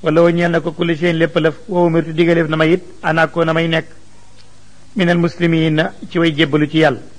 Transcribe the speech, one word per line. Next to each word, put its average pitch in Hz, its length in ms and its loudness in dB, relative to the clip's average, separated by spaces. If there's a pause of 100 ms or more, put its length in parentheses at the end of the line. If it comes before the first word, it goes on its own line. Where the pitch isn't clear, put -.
wala 160 180 4
wa 170 100 6
ñeel 170 200 0
na 165 100 2
ko 170 100 -6
kulli 170 240 -2
shay'in 165 220 0
lépp 165 180 0
lëf, 156 200 2 (120)
wa 180 140 0
umirtu 165 320 2
digaleef 165 340 2
na 156 100 -2
ma 160 100 4
it, 175 160 2 (180)
an 160 160 0
akuna 160 360 0
may 165 140 0
nekk, 160 200 0 (1080)
minal 175 220 2
muslimin 160 640 0 (300)
ci 180 80 -2
way 170 120 2
jébbalu 151 380 2
ci 160 80 -2
Yàlla. 143 240 2 (180)